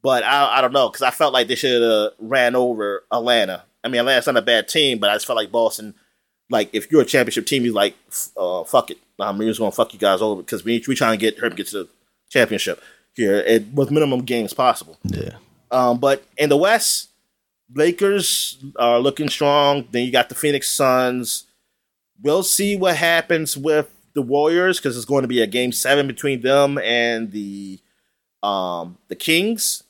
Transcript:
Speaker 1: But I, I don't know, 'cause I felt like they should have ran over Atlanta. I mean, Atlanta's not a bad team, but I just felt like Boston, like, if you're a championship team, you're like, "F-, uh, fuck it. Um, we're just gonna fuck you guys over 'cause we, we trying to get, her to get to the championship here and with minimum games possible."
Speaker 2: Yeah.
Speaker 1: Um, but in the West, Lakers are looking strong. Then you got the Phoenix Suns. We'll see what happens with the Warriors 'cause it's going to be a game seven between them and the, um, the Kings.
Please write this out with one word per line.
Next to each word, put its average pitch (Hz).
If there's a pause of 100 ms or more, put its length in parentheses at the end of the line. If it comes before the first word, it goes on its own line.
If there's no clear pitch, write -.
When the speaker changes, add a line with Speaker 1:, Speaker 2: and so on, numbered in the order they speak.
Speaker 1:
But 131
I, 131
I -
don't 127
know, 131
'cause -
I 127
felt 147
like 127
they 123
should 123
have 107
ran 123
over 110
Atlanta. 117 (200)
I 117
mean, 123
Atlanta's 123
not 123
a 110
bad 110
team, 139
but 101
I 104
just 107
felt 120
like 107
Boston, 113 (560)
like, 107
if 107
you're 151
a -
championship 123
team, 131
you're 120
like, 101 (140)
"F-, -
uh, 90
fuck -
it. - (220)
Um, 101
we're 110
just 110
gonna 104
fuck -
you 98
guys 98
over 107
'cause 95
we, 113
we 131
trying 113
to 98
get, 107
her 117
to 117
get 95
to 98
the - (420)
championship 107 (320)
here 104
and 113
with 139
minimum 139
games 117
possible." -
Speaker 2:
Yeah. - (340)
Speaker 1:
Um, 123
but 139 (120)
in 147
the 143
West, 208 (640)
Lakers 175 (180)
are 120
looking 139
strong. 143
Then 120
you 127
got 123
the 127
Phoenix 143
Suns. 127 (760)
We'll 151
see 202
what 180
happens 165
with 151 (260)
the 143
Warriors 165
'cause 123
it's 113
going 139
to 127
be 123
a 110
game 123
seven 139
between 131
them 139
and 117
the, 98 (640)
um, 90
the -
Kings. 202